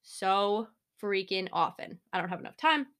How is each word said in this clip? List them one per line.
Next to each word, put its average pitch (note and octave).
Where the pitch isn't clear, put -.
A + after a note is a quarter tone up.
so G3+
freaking F#3+
often. -
"I F#3+
don't F3
have F3+
enough -
time. D4+